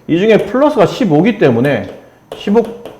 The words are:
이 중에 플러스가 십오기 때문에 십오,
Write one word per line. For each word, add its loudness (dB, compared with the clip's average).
이 0
중에 4
플러스가 0
십오기 0
때문에 0
십오, 0